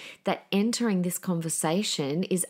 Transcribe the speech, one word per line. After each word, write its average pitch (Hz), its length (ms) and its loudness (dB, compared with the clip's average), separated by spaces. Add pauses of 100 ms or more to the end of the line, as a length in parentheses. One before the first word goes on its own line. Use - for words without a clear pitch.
(240)
that - 300 -2
entering 208 480 2
this 175 160 0
conversation 165 1080 0
is 180 260 0